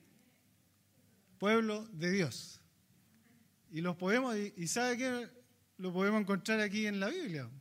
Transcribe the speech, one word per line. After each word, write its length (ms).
Pueblo 560
de 180
Dios. 480
Y 120
los 140
podemos, 400
y, 220
y 100
¿sabe 300
qué? 320
Lo 160
podemos 280
encontrar 400
aquí 260
en 120
la 100
Biblia. 380